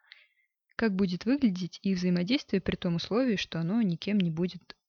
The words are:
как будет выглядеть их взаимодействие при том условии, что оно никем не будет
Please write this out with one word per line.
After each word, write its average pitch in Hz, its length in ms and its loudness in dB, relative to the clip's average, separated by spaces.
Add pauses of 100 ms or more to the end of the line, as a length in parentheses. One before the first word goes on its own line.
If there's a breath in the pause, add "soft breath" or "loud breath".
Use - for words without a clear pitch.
(760 soft breath)
как 220 200 0
будет 185 300 0
выглядеть 214 580 0
их 196 140 2
взаимодействие 180 600 0
при 180 160 -2
том 175 200 -2
условии, 226 400 0
что - 240 -6
оно 180 220 0
никем 190 360 0
не 175 140 2
будет 170 440 -4 (140)